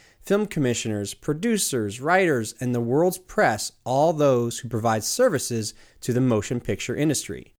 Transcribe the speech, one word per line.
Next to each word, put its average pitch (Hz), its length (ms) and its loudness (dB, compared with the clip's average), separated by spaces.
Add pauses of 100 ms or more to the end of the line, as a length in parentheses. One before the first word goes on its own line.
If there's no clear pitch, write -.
(200)
film 208 260 0
commissioners, 113 680 -2
producers, 147 880 -2
writers, 156 580 2
and 123 160 -2
the 120 60 0
world's 147 380 2
press, - 520 0 (140)
all 143 280 2
those 131 460 2
who 120 100 -10
provide 110 360 0
services 127 720 0 (260)
to - 120 -2
the 120 80 2
motion 120 380 2
picture - 380 -4
industry." 131 640 -2